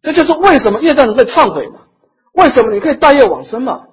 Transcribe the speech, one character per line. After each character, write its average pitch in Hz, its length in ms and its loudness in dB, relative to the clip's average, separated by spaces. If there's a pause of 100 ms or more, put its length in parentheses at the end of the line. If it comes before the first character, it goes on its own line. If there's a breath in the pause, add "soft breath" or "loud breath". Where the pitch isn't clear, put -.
这 311 120 -8
就 320 120 2
是 330 80 0
为 330 260 2
什 214 120 0
么 208 100 -4
业 311 140 0
障 277 120 2
能 214 80 -4
被 247 100 2
忏 262 300 0
悔 131 140 -8
嘛， - 200 -20 (440)
为 339 160 2
什 254 140 2
么 220 100 -2
你 202 80 -4
可 320 100 -4
以 277 60 -2
带 294 160 2
业 285 120 4
往 160 200 -4
生 233 180 -10
嘛。 - 300 -10